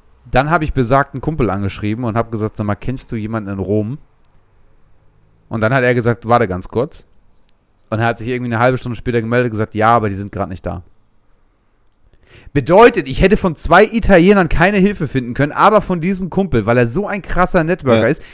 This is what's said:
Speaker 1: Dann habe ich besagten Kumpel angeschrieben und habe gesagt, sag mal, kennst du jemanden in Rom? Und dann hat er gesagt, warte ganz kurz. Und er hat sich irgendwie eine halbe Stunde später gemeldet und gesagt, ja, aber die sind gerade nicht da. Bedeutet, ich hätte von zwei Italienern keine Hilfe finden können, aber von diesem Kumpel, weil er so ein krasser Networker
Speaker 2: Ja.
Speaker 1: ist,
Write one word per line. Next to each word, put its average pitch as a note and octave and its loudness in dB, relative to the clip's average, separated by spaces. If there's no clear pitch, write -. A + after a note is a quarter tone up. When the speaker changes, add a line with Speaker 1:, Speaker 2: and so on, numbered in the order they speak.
Speaker 1:
Dann C#3 0
habe D#3+ 2
ich - -2
besagten C3 0
Kumpel D3 -2
angeschrieben G#2 -4
und A2 -4
habe A2+ -4
gesagt, G#2+ -6
sag A2 -4
mal, G#2 -2
kennst - -8
du A#2+ -6
jemanden G#2+ -8
in G2 -8
Rom? G#2+ -4
Und - -6
dann G#2+ 0
hat C3 0
er B2 2
gesagt, A#2 -2
warte A#2 2
ganz F2+ -8
kurz. - -6
Und A2 -4
er A#2 0
hat A#2 -2
sich A2 -10
irgendwie B2 -6
eine A2+ -2
halbe B2+ 2
Stunde A#2+ -8
später A#2 -4
gemeldet A#2+ 0
und A#2 -6
gesagt, G#2+ -4
ja, G#2+ 2
aber A2 2
die G2 -6
sind G2+ -10
gerade F#2+ -6
nicht F2+ -12
da. F2 -8
Bedeutet, E3 4
ich B2+ -2
hätte G3 6
von F3+ -2
zwei F3+ 4
Italienern G3 4
keine G3 2
Hilfe F#3 0
finden B2 -4
können, C#3+ -2
aber G3 4
von F3+ -4
diesem F#3 -4
Kumpel, D3+ 0
weil A#2+ 2
er A#2+ 4
so D#3+ -4
ein F#3+ -6
krasser F3 0
Networker C3+ 0
Speaker 2:
Ja. A2 2
Speaker 1:
ist, D#3 -2